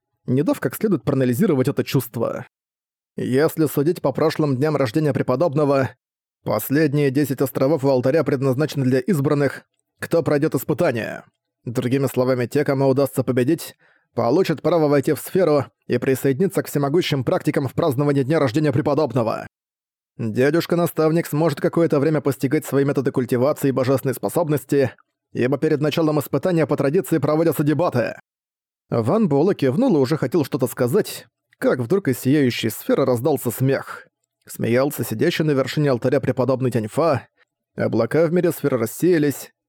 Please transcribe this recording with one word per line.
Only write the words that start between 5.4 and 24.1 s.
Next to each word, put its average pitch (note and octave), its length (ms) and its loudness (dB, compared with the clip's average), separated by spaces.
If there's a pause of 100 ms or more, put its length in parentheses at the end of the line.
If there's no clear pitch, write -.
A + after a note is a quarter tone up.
последние C#3 640 0
десять C#3 320 0
островов C3+ 420 0
у C#3 40 2
алтаря C3 360 2
предназначены C3+ 600 0
для B2+ 160 2
избранных, C#3+ 640 0 (340)
кто - 240 0
пройдёт D3 320 0
испытания. C3 720 -2 (400)
Другими B2 420 -2
словами, B2 400 0
те, C#3+ 180 0
кому C#3 240 0
удастся C3+ 340 0
победить, B2+ 540 -2 (380)
получат D3 480 0
право D#3 260 2
войти D3 240 2
в C3 80 -4
сферу D3+ 460 0 (200)
и A#2+ 120 0
присоединиться C3+ 640 0
к - 60 -16
всемогущим C#3+ 560 0
практикам D3+ 440 -2
в - 60 -10
праздновании D3 480 0
дня D3+ 160 0
рождения D3 340 2
преподобного. C3+ 720 -2 (720)
Дядюшка-наставник D#3 1080 0
сможет D3 340 -2
какое-то E3 380 2
время D3 220 2
постигать C#3+ 440 -2
свои C#3 200 0
методы C3+ 260 0
культивации C3 580 0
и C3+ 40 2
божественной C3 420 0